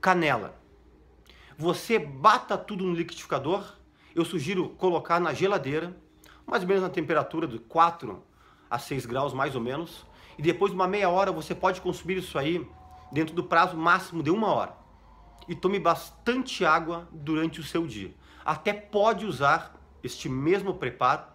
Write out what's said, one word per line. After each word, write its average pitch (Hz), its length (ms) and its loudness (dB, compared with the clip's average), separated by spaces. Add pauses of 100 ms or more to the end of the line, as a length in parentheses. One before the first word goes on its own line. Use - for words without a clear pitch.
canela. 156 600 2 (920)
Você 175 440 0
bata 185 580 2
tudo 190 260 -6
no 180 120 0
liquidificador. 165 800 -4 (400)
Eu 165 100 2
sugiro 170 440 -2
colocar 170 500 0
na 165 160 0
geladeira, 165 600 -2 (520)
mais - 160 0
ou 180 40 -4
menos 190 140 2
na 185 80 -2
temperatura 160 580 -2
de 113 120 -8
quatro 160 640 0 (440)
a - 120 -4
seis 131 260 -6
graus, 127 300 -2
mais 139 180 -2
ou 127 80 -4
menos. 139 420 -8 (320)
E - 60 -12
depois 170 300 2
de 175 40 -8
uma 185 120 2
meia 196 240 2
hora, 190 200 4
você 160 220 -4
pode 185 260 0
consumir 180 380 -2
isso 165 220 -4
aí 160 280 -2 (440)
dentro 156 240 -2
do 175 80 -2
prazo 175 340 4
máximo 165 460 2
de 151 80 2
uma 214 160 2
hora. 117 280 0 (720)
E 175 60 -8
tome 185 240 0
bastante 190 880 0
água 170 460 2
durante 160 480 -2
o 160 40 -8
seu 170 220 -2
dia. 104 300 -10 (280)
Até 160 300 -2
pode 208 500 2
usar 151 560 0 (240)
este - 240 -8
mesmo 170 460 0
preparo 135 600 0